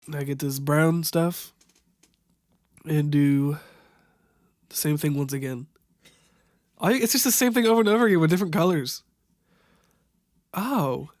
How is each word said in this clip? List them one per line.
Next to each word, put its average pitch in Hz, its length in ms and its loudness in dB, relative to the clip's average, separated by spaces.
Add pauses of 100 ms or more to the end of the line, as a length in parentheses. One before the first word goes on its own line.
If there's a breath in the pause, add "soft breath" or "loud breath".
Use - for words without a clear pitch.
Now 147 140 -8
get 139 160 -6
this 139 200 -4
brown 156 440 2
stuff 170 500 -4 (1300)
and 151 260 0
do 143 480 2 (1080 loud breath)
the - 80 -14
same 151 200 -2
thing 147 180 -2
once 139 180 -4
again. 135 340 -8 (1120 soft breath)
I, 190 140 0
it's 240 200 0
just - 120 0
the 254 80 0
same 247 200 2
thing 233 140 2
over 226 140 4
and 214 80 4
over 226 180 4
again 190 140 4
with 160 100 4
different 180 220 0
colors. 160 500 0 (1500)
Oh. 151 560 -4 (100)